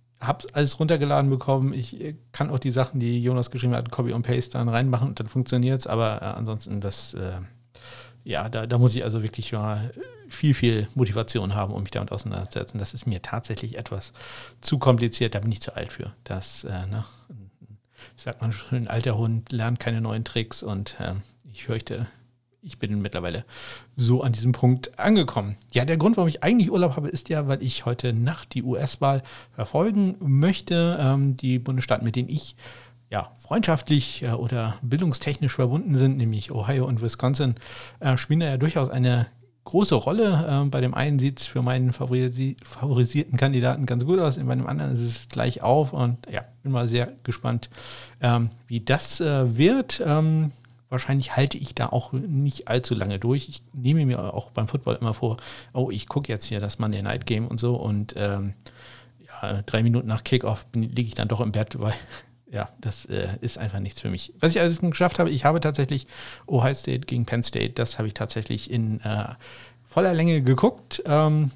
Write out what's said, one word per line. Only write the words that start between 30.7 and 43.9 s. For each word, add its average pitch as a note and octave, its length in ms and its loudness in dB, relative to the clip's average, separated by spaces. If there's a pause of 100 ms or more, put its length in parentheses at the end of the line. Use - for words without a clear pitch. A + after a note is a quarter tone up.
Ähm, C#3 360 4
die B2+ 220 0
Bundesstaaten, B2+ 460 0
mit A2+ 100 0
denen B2 140 -2
ich, - 260 -6 (560)
ja, - 260 -4
freundschaftlich, - 840 0
äh, A#2+ 60 -2
oder A2+ 520 -2
bildungstechnisch C#3+ 760 0
verbunden C#3 400 2
sind, C3+ 220 4
nämlich A2 340 0
Ohio B2+ 340 0
und A#2 160 0
Wisconsin, B2+ 540 0 (420)
äh, C3 180 2
spielen D3+ 220 2
da E3+ 80 2
ja C3+ 100 0
durchaus C#3 320 2
eine B2 380 2 (380)
große F#3 320 4
Rolle. D#3+ 680 2
Äh, C#3 40 2
bei C3+ 120 0
dem B2+ 140 0
einen C#3+ 240 2
sieht's C3+ 280 0
für B2 160 -4
meinen B2+ 300 2
favorisi-, B2+ 720 -2
favorisierten B2+ 720 0
Kandidaten C3 500 2
ganz A#2+ 180 0